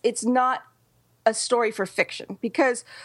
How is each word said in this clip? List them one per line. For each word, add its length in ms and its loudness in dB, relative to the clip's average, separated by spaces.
it's 220 -2
not 380 2
a 120 4
story 340 0
for 160 -4
fiction, 560 -4
because 420 0